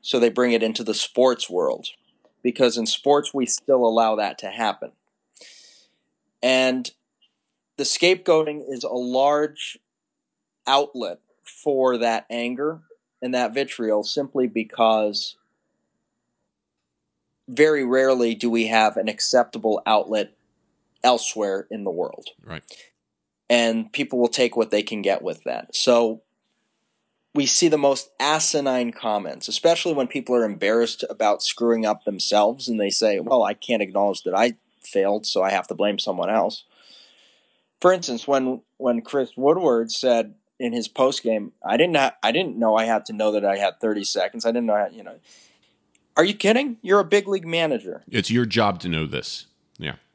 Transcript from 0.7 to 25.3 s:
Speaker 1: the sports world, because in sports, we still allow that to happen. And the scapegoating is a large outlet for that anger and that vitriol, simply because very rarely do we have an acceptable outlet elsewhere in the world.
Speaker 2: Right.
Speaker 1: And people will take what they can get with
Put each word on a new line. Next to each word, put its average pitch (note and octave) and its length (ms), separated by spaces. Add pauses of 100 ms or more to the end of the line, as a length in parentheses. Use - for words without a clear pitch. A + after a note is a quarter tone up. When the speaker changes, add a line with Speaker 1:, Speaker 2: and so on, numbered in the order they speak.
Speaker 1:
the G#2+ 80
sports - 560
world, F2 400 (540)
because A#2+ 340
in A2+ 80
sports, C#3+ 480
we C3 140
still B2 400
allow A2+ 300
that G#2 240
to G2 100
happen. G#2+ 420 (1500)
And B2+ 520 (840)
the C#3+ 60
scapegoating D#3+ 840
is C3 160
a B2 80
large C#3 840 (920)
outlet C3 500 (240)
for C3 560
that A2+ 320
anger B2+ 520 (380)
and B2+ 140
that B2 180
vitriol, A2 520
simply C3 420
because A2 920 (2000)
very C#3+ 340
rarely B2+ 540
do A#2+ 120
we A2+ 200
have A2 280
an G#2+ 120
acceptable A2 760
outlet G#2+ 480 (680)
elsewhere G#2+ 680
in G#2 100
the F#2+ 80
world. - 380 (160)
Speaker 2:
Right. - 180 (880)
Speaker 1:
And A2+ 420
people B2+ 280
will A#2+ 80
take A#2+ 280
what A2 140
they G#2 140
can G#2+ 180
get G2 200
with E2+ 200